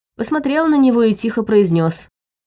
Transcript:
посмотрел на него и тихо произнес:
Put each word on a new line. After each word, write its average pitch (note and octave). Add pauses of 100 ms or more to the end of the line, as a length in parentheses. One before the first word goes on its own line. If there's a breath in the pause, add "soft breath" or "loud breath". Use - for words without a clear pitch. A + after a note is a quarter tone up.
(160)
посмотрел D4+
на D4+
него B3+
и A3
тихо A3+
произнес: E3+ (380)